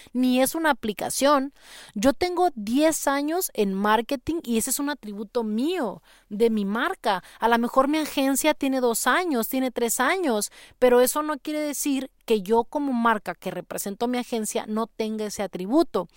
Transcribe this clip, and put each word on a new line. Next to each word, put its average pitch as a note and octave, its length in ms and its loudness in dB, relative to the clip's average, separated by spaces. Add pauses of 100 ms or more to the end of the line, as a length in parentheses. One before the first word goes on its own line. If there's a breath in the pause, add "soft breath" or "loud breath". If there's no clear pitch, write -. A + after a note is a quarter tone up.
(120 loud breath)
ni B3+ 280 2
es C4 140 2
una D#4+ 160 2
aplicación. C4+ 800 0 (420 loud breath)
Yo A3 180 2
tengo F4+ 420 0
diez C4 520 0
años D4 480 -2
en G3 200 0
marketing A3+ 680 0
y A3+ 160 0
ese A3 120 -2
es - 80 -4
un C#4+ 120 -2
atributo G#3+ 540 -6
mío, A3+ 580 -2 (260 soft breath)
de A3 220 2
mi G#3+ 140 0
marca. A3 580 -2 (160 loud breath)
A G3 100 2
lo A#3 100 4
mejor C4 300 2
mi D#4 100 2
agencia C#4+ 560 0
tiene C4+ 260 -2
dos A#3 260 0
años, C#4 420 2
tiene C4 220 -2
tres A#3 300 -2
años, C4+ 500 0 (280 loud breath)
pero B3 220 6
eso B3+ 220 2
no D4+ 160 -4
quiere D4+ 220 -6
decir C#4 500 -2 (140)
que A3 180 0
yo A3+ 220 2
como C#4+ 280 -4
marca A3+ 420 0
que - 160 -10
represento F#3+ 580 -6
mi B3 100 -2
agencia A3+ 480 -4
no A3 200 -2
tenga A3 400 -6
ese G#3 160 -6
atributo, F#3+ 760 0